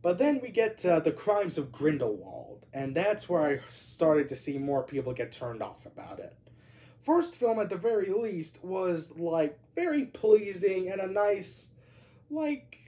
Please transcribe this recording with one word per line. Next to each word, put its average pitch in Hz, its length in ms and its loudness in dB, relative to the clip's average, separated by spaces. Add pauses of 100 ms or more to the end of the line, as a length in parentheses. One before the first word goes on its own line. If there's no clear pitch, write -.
But 175 160 0
then 277 240 4
we 240 80 -10
get 220 280 2
to 170 240 4
The 160 80 4
Crimes 202 460 0
of 139 160 -4
Grindelwald, 123 1000 -2
and 135 240 -6
that's 202 360 0
where 160 160 4
I 139 140 2 (100)
started 156 580 2
to 135 80 -6
see 139 220 -6
more 139 240 0
people 127 320 -4
get 117 180 -6
turned 113 300 -8
off 101 240 -10
about - 320 -16
it. - 180 -16 (640)
First 339 340 2
film, 226 240 2
at 196 120 0
the 190 80 -2
very 202 340 2
least, 202 500 -4
was, 180 540 -2
like, 165 420 0 (160)
very 311 300 0
pleasing 196 840 2
and 196 100 -4
a 190 60 -4
nice, 202 600 -2 (600)
like, 294 480 -6 (120)